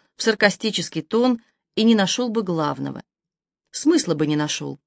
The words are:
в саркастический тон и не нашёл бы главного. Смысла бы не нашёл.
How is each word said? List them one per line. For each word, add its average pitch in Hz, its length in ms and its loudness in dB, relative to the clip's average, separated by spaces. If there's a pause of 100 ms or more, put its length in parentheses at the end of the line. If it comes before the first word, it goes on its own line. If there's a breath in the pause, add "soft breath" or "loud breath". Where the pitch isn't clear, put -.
(160 soft breath)
в - 60 -10
саркастический 208 760 0
тон 233 400 0 (340 soft breath)
и 214 100 2
не 226 100 8
нашёл 220 340 0
бы 226 140 -2
главного. 147 600 -4 (680)
Смысла 285 440 0
бы 151 120 0
не 151 100 0
нашёл. 147 500 -4